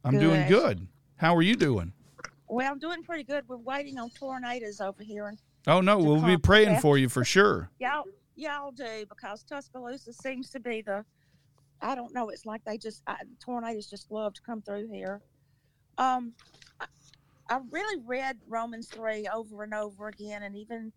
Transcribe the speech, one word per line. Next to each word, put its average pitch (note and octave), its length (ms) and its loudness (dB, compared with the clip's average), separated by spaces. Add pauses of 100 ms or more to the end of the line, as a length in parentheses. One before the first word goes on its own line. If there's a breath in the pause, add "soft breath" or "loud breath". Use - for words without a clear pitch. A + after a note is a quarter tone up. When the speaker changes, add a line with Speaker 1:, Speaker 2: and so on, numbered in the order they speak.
Speaker 1:
I'm C#3 160 4
doing D#3 300 6
Speaker 2:
Good. G3+ 300 6
Speaker 1:
good. F#2 80 -12 (280)
How E3 180 4
are E3 80 6
you G3+ 140 6
doing? A2+ 380 2 (560)
Speaker 2:
Well, B3+ 200 -2
I'm C#4 80 -6
doing E4 240 -8
pretty E4 220 -8
good. C#4 240 -6
We're B3 80 -12
waiting C4+ 440 -8
on A#3 100 -10
tornadoes B3 720 -8
over G3 200 -6
here. G#3 260 -10
And G#3 100 -12 (280)
Speaker 1:
Oh, E3+ 140 6
no, G3 180 4
Speaker 2:
to F#3 60 4
Speaker 1:
we'll D3+ 120 6
be D#3+ 180 6
Speaker 2:
come E3+ 80 4
Speaker 1:
praying G#3 320 8
Speaker 2:
back. D#3+ 80 4
Speaker 1:
for C#3+ 160 6
you C3+ 100 4
for B2 160 0
sure. C#3+ 460 4 (100)
Speaker 2:
Y'all, C#4 240 -2 (320)
y'all D4 360 -8
do, A3+ 360 -10
because B3 360 -14
Tuscaloosa C4 680 -12
seems C4 380 -10
to C4+ 100 -12
be A3+ 220 -6
the, G#3 240 -6 (760)
I B3 140 -2
don't A#3+ 180 -12
know, A#3 140 -2
it's - 180 -14
like A3 200 -10
they A3 120 -6
just, A3 300 -12
I, G#3+ 80 -6 (240)
tornadoes A#3 500 -8
just - 220 -18
love G#3+ 220 -6
to - 80 -20
come A3+ 200 -10
through G#3 300 -10
here. G3 300 -8 (760)
Um, B3+ 360 0 (480)
I, - 60 -10 (600)
I B3 120 -2 (100)
really F#4+ 340 -4
read B3+ 340 -6 (100)
Romans A3+ 400 -8
three A3 440 -6
over G#3+ 300 -10
and G#3+ 100 -10
over G#3 360 -8
again, G#3 340 -12
and G3+ 140 -12
even A3 400 -12